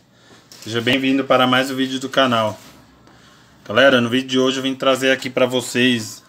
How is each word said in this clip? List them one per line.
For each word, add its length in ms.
Seja 180
bem-vindo 440
para 220
mais 240
um 60
vídeo 240
do 80
canal. 500
Galera, 320
no 80
vídeo 200
de 100
hoje 180
eu 60
vim 120
trazer 380
aqui 160
pra 160
vocês 840